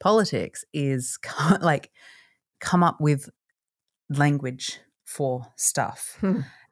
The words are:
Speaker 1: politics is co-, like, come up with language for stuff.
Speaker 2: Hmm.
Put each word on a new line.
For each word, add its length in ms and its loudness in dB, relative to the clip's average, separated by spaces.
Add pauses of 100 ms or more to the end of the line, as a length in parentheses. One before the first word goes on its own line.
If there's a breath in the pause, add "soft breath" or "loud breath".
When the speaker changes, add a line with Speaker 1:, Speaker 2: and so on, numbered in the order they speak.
Speaker 1:
politics 720 0
is 500 -2
co-, 380 2
like, 300 0 (680 soft breath)
come 240 4
up 160 2
with 280 2 (800)
language 680 0 (260)
for 420 -4 (100)
stuff. 640 -4
Speaker 2:
Hmm. 200 0 (320 loud breath)